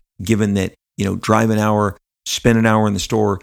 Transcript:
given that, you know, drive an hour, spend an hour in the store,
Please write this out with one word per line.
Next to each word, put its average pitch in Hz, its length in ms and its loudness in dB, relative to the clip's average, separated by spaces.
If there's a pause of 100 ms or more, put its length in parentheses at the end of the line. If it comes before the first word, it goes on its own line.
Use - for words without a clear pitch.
(200)
given 104 340 0
that, 95 200 -2 (220)
you 101 80 -4
know, 95 100 -4
drive 110 360 0
an 107 80 0
hour, 107 380 0 (300)
spend 117 320 0
an 113 80 2
hour 110 220 2
in 101 40 -2
the 104 80 -4
store, 107 420 -2